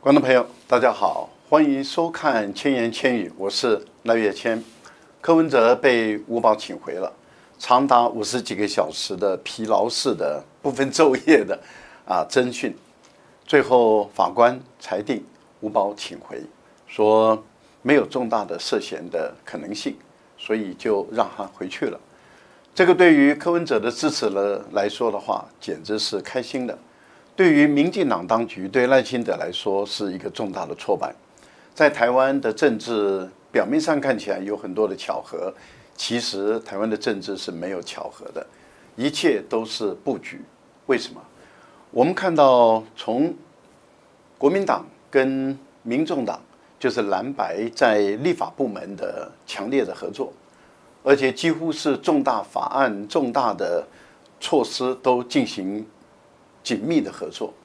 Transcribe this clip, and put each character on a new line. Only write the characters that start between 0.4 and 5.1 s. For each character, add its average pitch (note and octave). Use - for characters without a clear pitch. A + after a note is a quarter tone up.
大 B2
家 B2
好， G2+
欢 D3+
迎 C#3
收 E3
看 B2
《千 C#3+
言 A#2
千 B2
语》， F#2+
我 F#2+
是 G#2
赖 A2+
岳 G#2+
谦。 A2+